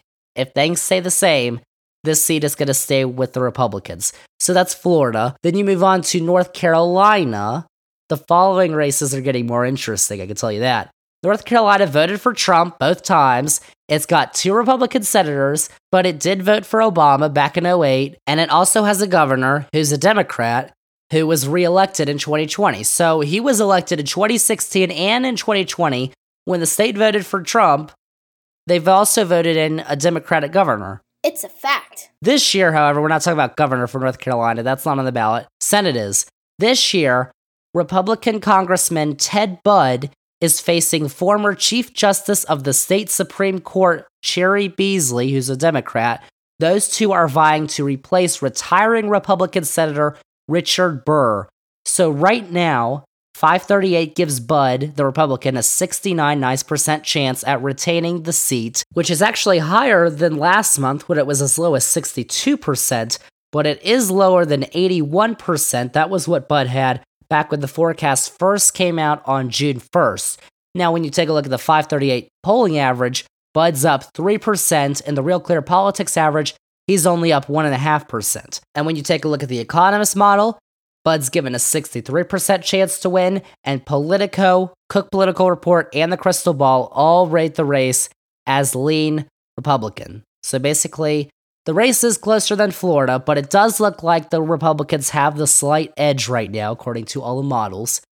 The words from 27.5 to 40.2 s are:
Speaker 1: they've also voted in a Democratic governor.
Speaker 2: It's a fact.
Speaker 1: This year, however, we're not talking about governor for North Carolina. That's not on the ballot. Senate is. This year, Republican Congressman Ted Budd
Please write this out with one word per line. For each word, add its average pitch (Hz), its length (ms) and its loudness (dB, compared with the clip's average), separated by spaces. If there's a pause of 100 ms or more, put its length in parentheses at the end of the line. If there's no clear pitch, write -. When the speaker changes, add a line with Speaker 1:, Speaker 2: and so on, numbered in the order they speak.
Speaker 1:
they've 170 200 0
also 202 380 4
voted 170 320 2
in 156 300 -2
a 143 80 -4
Democratic 156 560 -2
governor. 117 500 0 (220)
Speaker 2:
It's - 200 -4
a 311 60 -14
fact. - 640 -6 (100)
Speaker 1:
This 254 320 2
year, 180 200 4
however, 147 280 2
we're 156 60 0
not 156 160 0
talking 175 100 0
about 143 220 -2
governor 131 320 0
for 135 120 -6
North 131 200 -4
Carolina. 117 420 -2
That's 131 240 -4
not 143 140 -2
on 131 60 -2
the 127 60 -2
ballot. 113 360 -2 (120)
Senate 196 360 0
is. 104 320 -4 (320)
This 233 340 0
year, 127 380 2 (420)
Republican 196 640 0
Congressman 180 760 0
Ted 190 480 -2
Budd 139 480 2 (300)